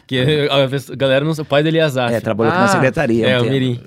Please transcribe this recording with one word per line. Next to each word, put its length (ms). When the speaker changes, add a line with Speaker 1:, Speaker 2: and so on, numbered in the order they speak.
Speaker 1:
Que 120
a, 140
a 40
galera 280
não 100
sabe, 120
o 40
pai 120
dele 160
é 40
Azaf. 320
Speaker 2:
É, 60
trabalhou 320
aqui 80
na 60
Speaker 3:
Ah, 20
Speaker 2:
secretaria, 580
Speaker 1:
é, 100
Speaker 2:
um 40
Speaker 1:
o 20
Speaker 2:
tempo. 100
Speaker 1:
Mirim. 340